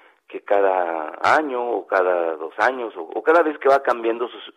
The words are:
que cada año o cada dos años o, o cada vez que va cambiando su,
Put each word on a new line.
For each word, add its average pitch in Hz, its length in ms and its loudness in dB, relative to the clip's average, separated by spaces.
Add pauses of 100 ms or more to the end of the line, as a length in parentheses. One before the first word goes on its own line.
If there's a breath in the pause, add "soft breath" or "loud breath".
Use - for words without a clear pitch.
(280 soft breath)
que 95 140 -14
cada 90 760 0 (180)
año 135 260 -2
o 113 240 -4
cada 87 500 2
dos 78 220 -10
años 117 380 -2
o, 87 60 -8
o - 200 -8
cada 165 200 4
vez 156 160 -4
que 139 100 0
va 139 140 4
cambiando 117 460 -2
su, 110 100 -18 (180)